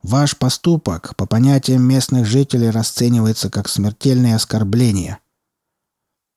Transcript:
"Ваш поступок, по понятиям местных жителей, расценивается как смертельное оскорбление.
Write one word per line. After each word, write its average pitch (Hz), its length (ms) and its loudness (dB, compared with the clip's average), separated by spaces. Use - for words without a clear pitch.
"Ваш 135 320 0
поступок, 127 760 -2
по 95 120 -4
понятиям 131 580 2
местных 127 420 2
жителей, 120 440 0
расценивается 110 800 0
как - 180 -6
смертельное 120 680 0
оскорбление. 107 880 -2